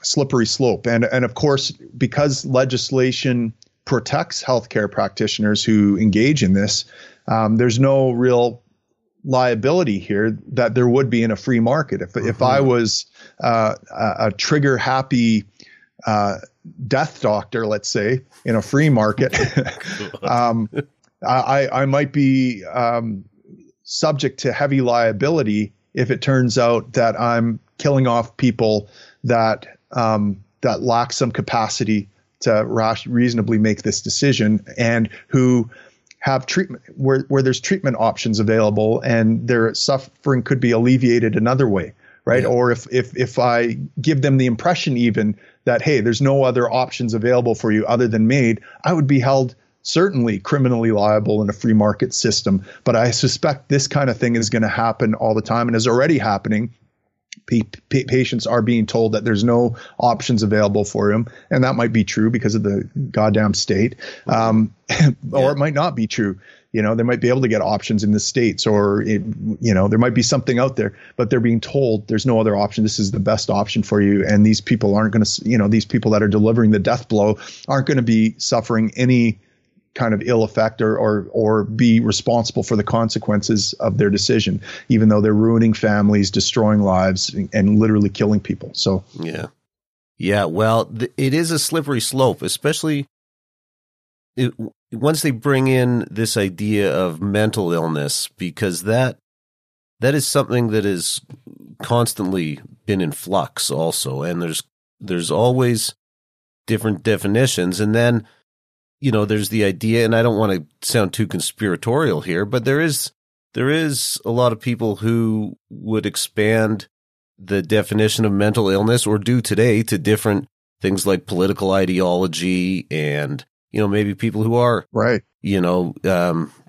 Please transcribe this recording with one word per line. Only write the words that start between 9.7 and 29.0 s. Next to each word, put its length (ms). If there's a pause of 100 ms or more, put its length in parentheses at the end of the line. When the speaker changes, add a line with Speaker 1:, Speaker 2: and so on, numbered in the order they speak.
Speaker 1:
here 400 (140)
that 220
there 140
would 220
be 120
in 80
a 60
free 240
market. 400
If, 160
if 240
I 200
Speaker 2:
Mm-hmm. 80
Speaker 1:
was, 380 (360)
uh, 320 (160)
a, 240 (140)
a 40
trigger 460
happy, 640 (640)
uh, 300 (500)
death 360
doctor, 440
let's 220
say, 340 (220)
in 100
a 80
free 280
market, 440 (340)
<laughs> 340
Speaker 2:
<laughs> 200
Speaker 1:
um, 460 (580)
I, 80 (340)
I, 140
I 40
might 260
be, 540
um, 580 (600)
subject 560
to 120
heavy 280
liability 920 (220)
if 180
it 100
turns 340
out 360
that 280
I'm 380 (180)
killing 300
off 300
people 520 (360)